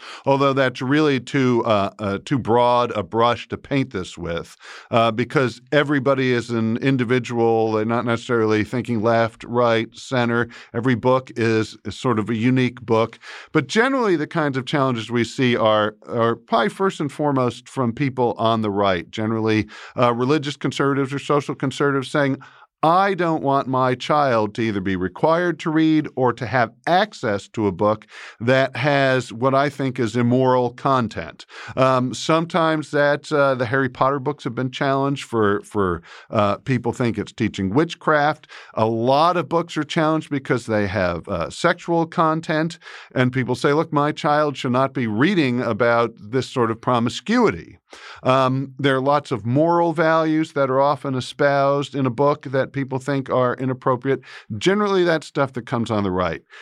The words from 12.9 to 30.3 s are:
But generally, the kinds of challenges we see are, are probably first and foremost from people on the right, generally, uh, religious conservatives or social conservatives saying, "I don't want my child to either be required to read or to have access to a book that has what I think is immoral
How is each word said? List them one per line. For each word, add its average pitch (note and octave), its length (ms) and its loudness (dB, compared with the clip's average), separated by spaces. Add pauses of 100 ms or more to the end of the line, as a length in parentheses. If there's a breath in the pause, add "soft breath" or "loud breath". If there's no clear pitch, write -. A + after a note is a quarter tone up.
But C#3 160 0
generally, A#3 480 2
the D3+ 100 -4
kinds D3 300 -2
of B2+ 100 -4
challenges B2 460 -2
we A#2+ 100 2
see A#2+ 320 0
are, G#2+ 400 2 (140)
are A#2 260 0
probably A3 360 -2
first F#3+ 280 -2
and D3 140 -4
foremost C3+ 560 -2
from B2 240 -2
people B2+ 440 0
on A2+ 260 2
the G#2 80 0
right, G2 420 0
generally, A2 560 0 (280 loud breath)
uh, B2 160 4
religious C#3 440 -2
conservatives C#3 580 -2
or C3+ 60 -6 (160)
social C#3+ 180 -4
conservatives C#3 560 -2
saying, C#3 280 0 (440 loud breath)
"I F#3 300 4
don't E3 300 0
want C3+ 260 2
my B2+ 260 2
child B2 600 0
to A#2 80 -4
either G#2+ 180 -2
be F#2+ 160 -2
required D#3 600 0
to E3+ 120 -6
read D#3 460 2
or B2+ 160 2
to A#2+ 140 -8
have A2+ 260 0 (140)
access D#3+ 600 0
to G#2+ 180 -2
a G2 60 2
book G#2 340 0 (340 loud breath)
that C3 340 2
has C3 600 0
what C3 200 0
I C#3 140 2
think C3+ 320 -4
is A2+ 160 -2
immoral B2+ 540 4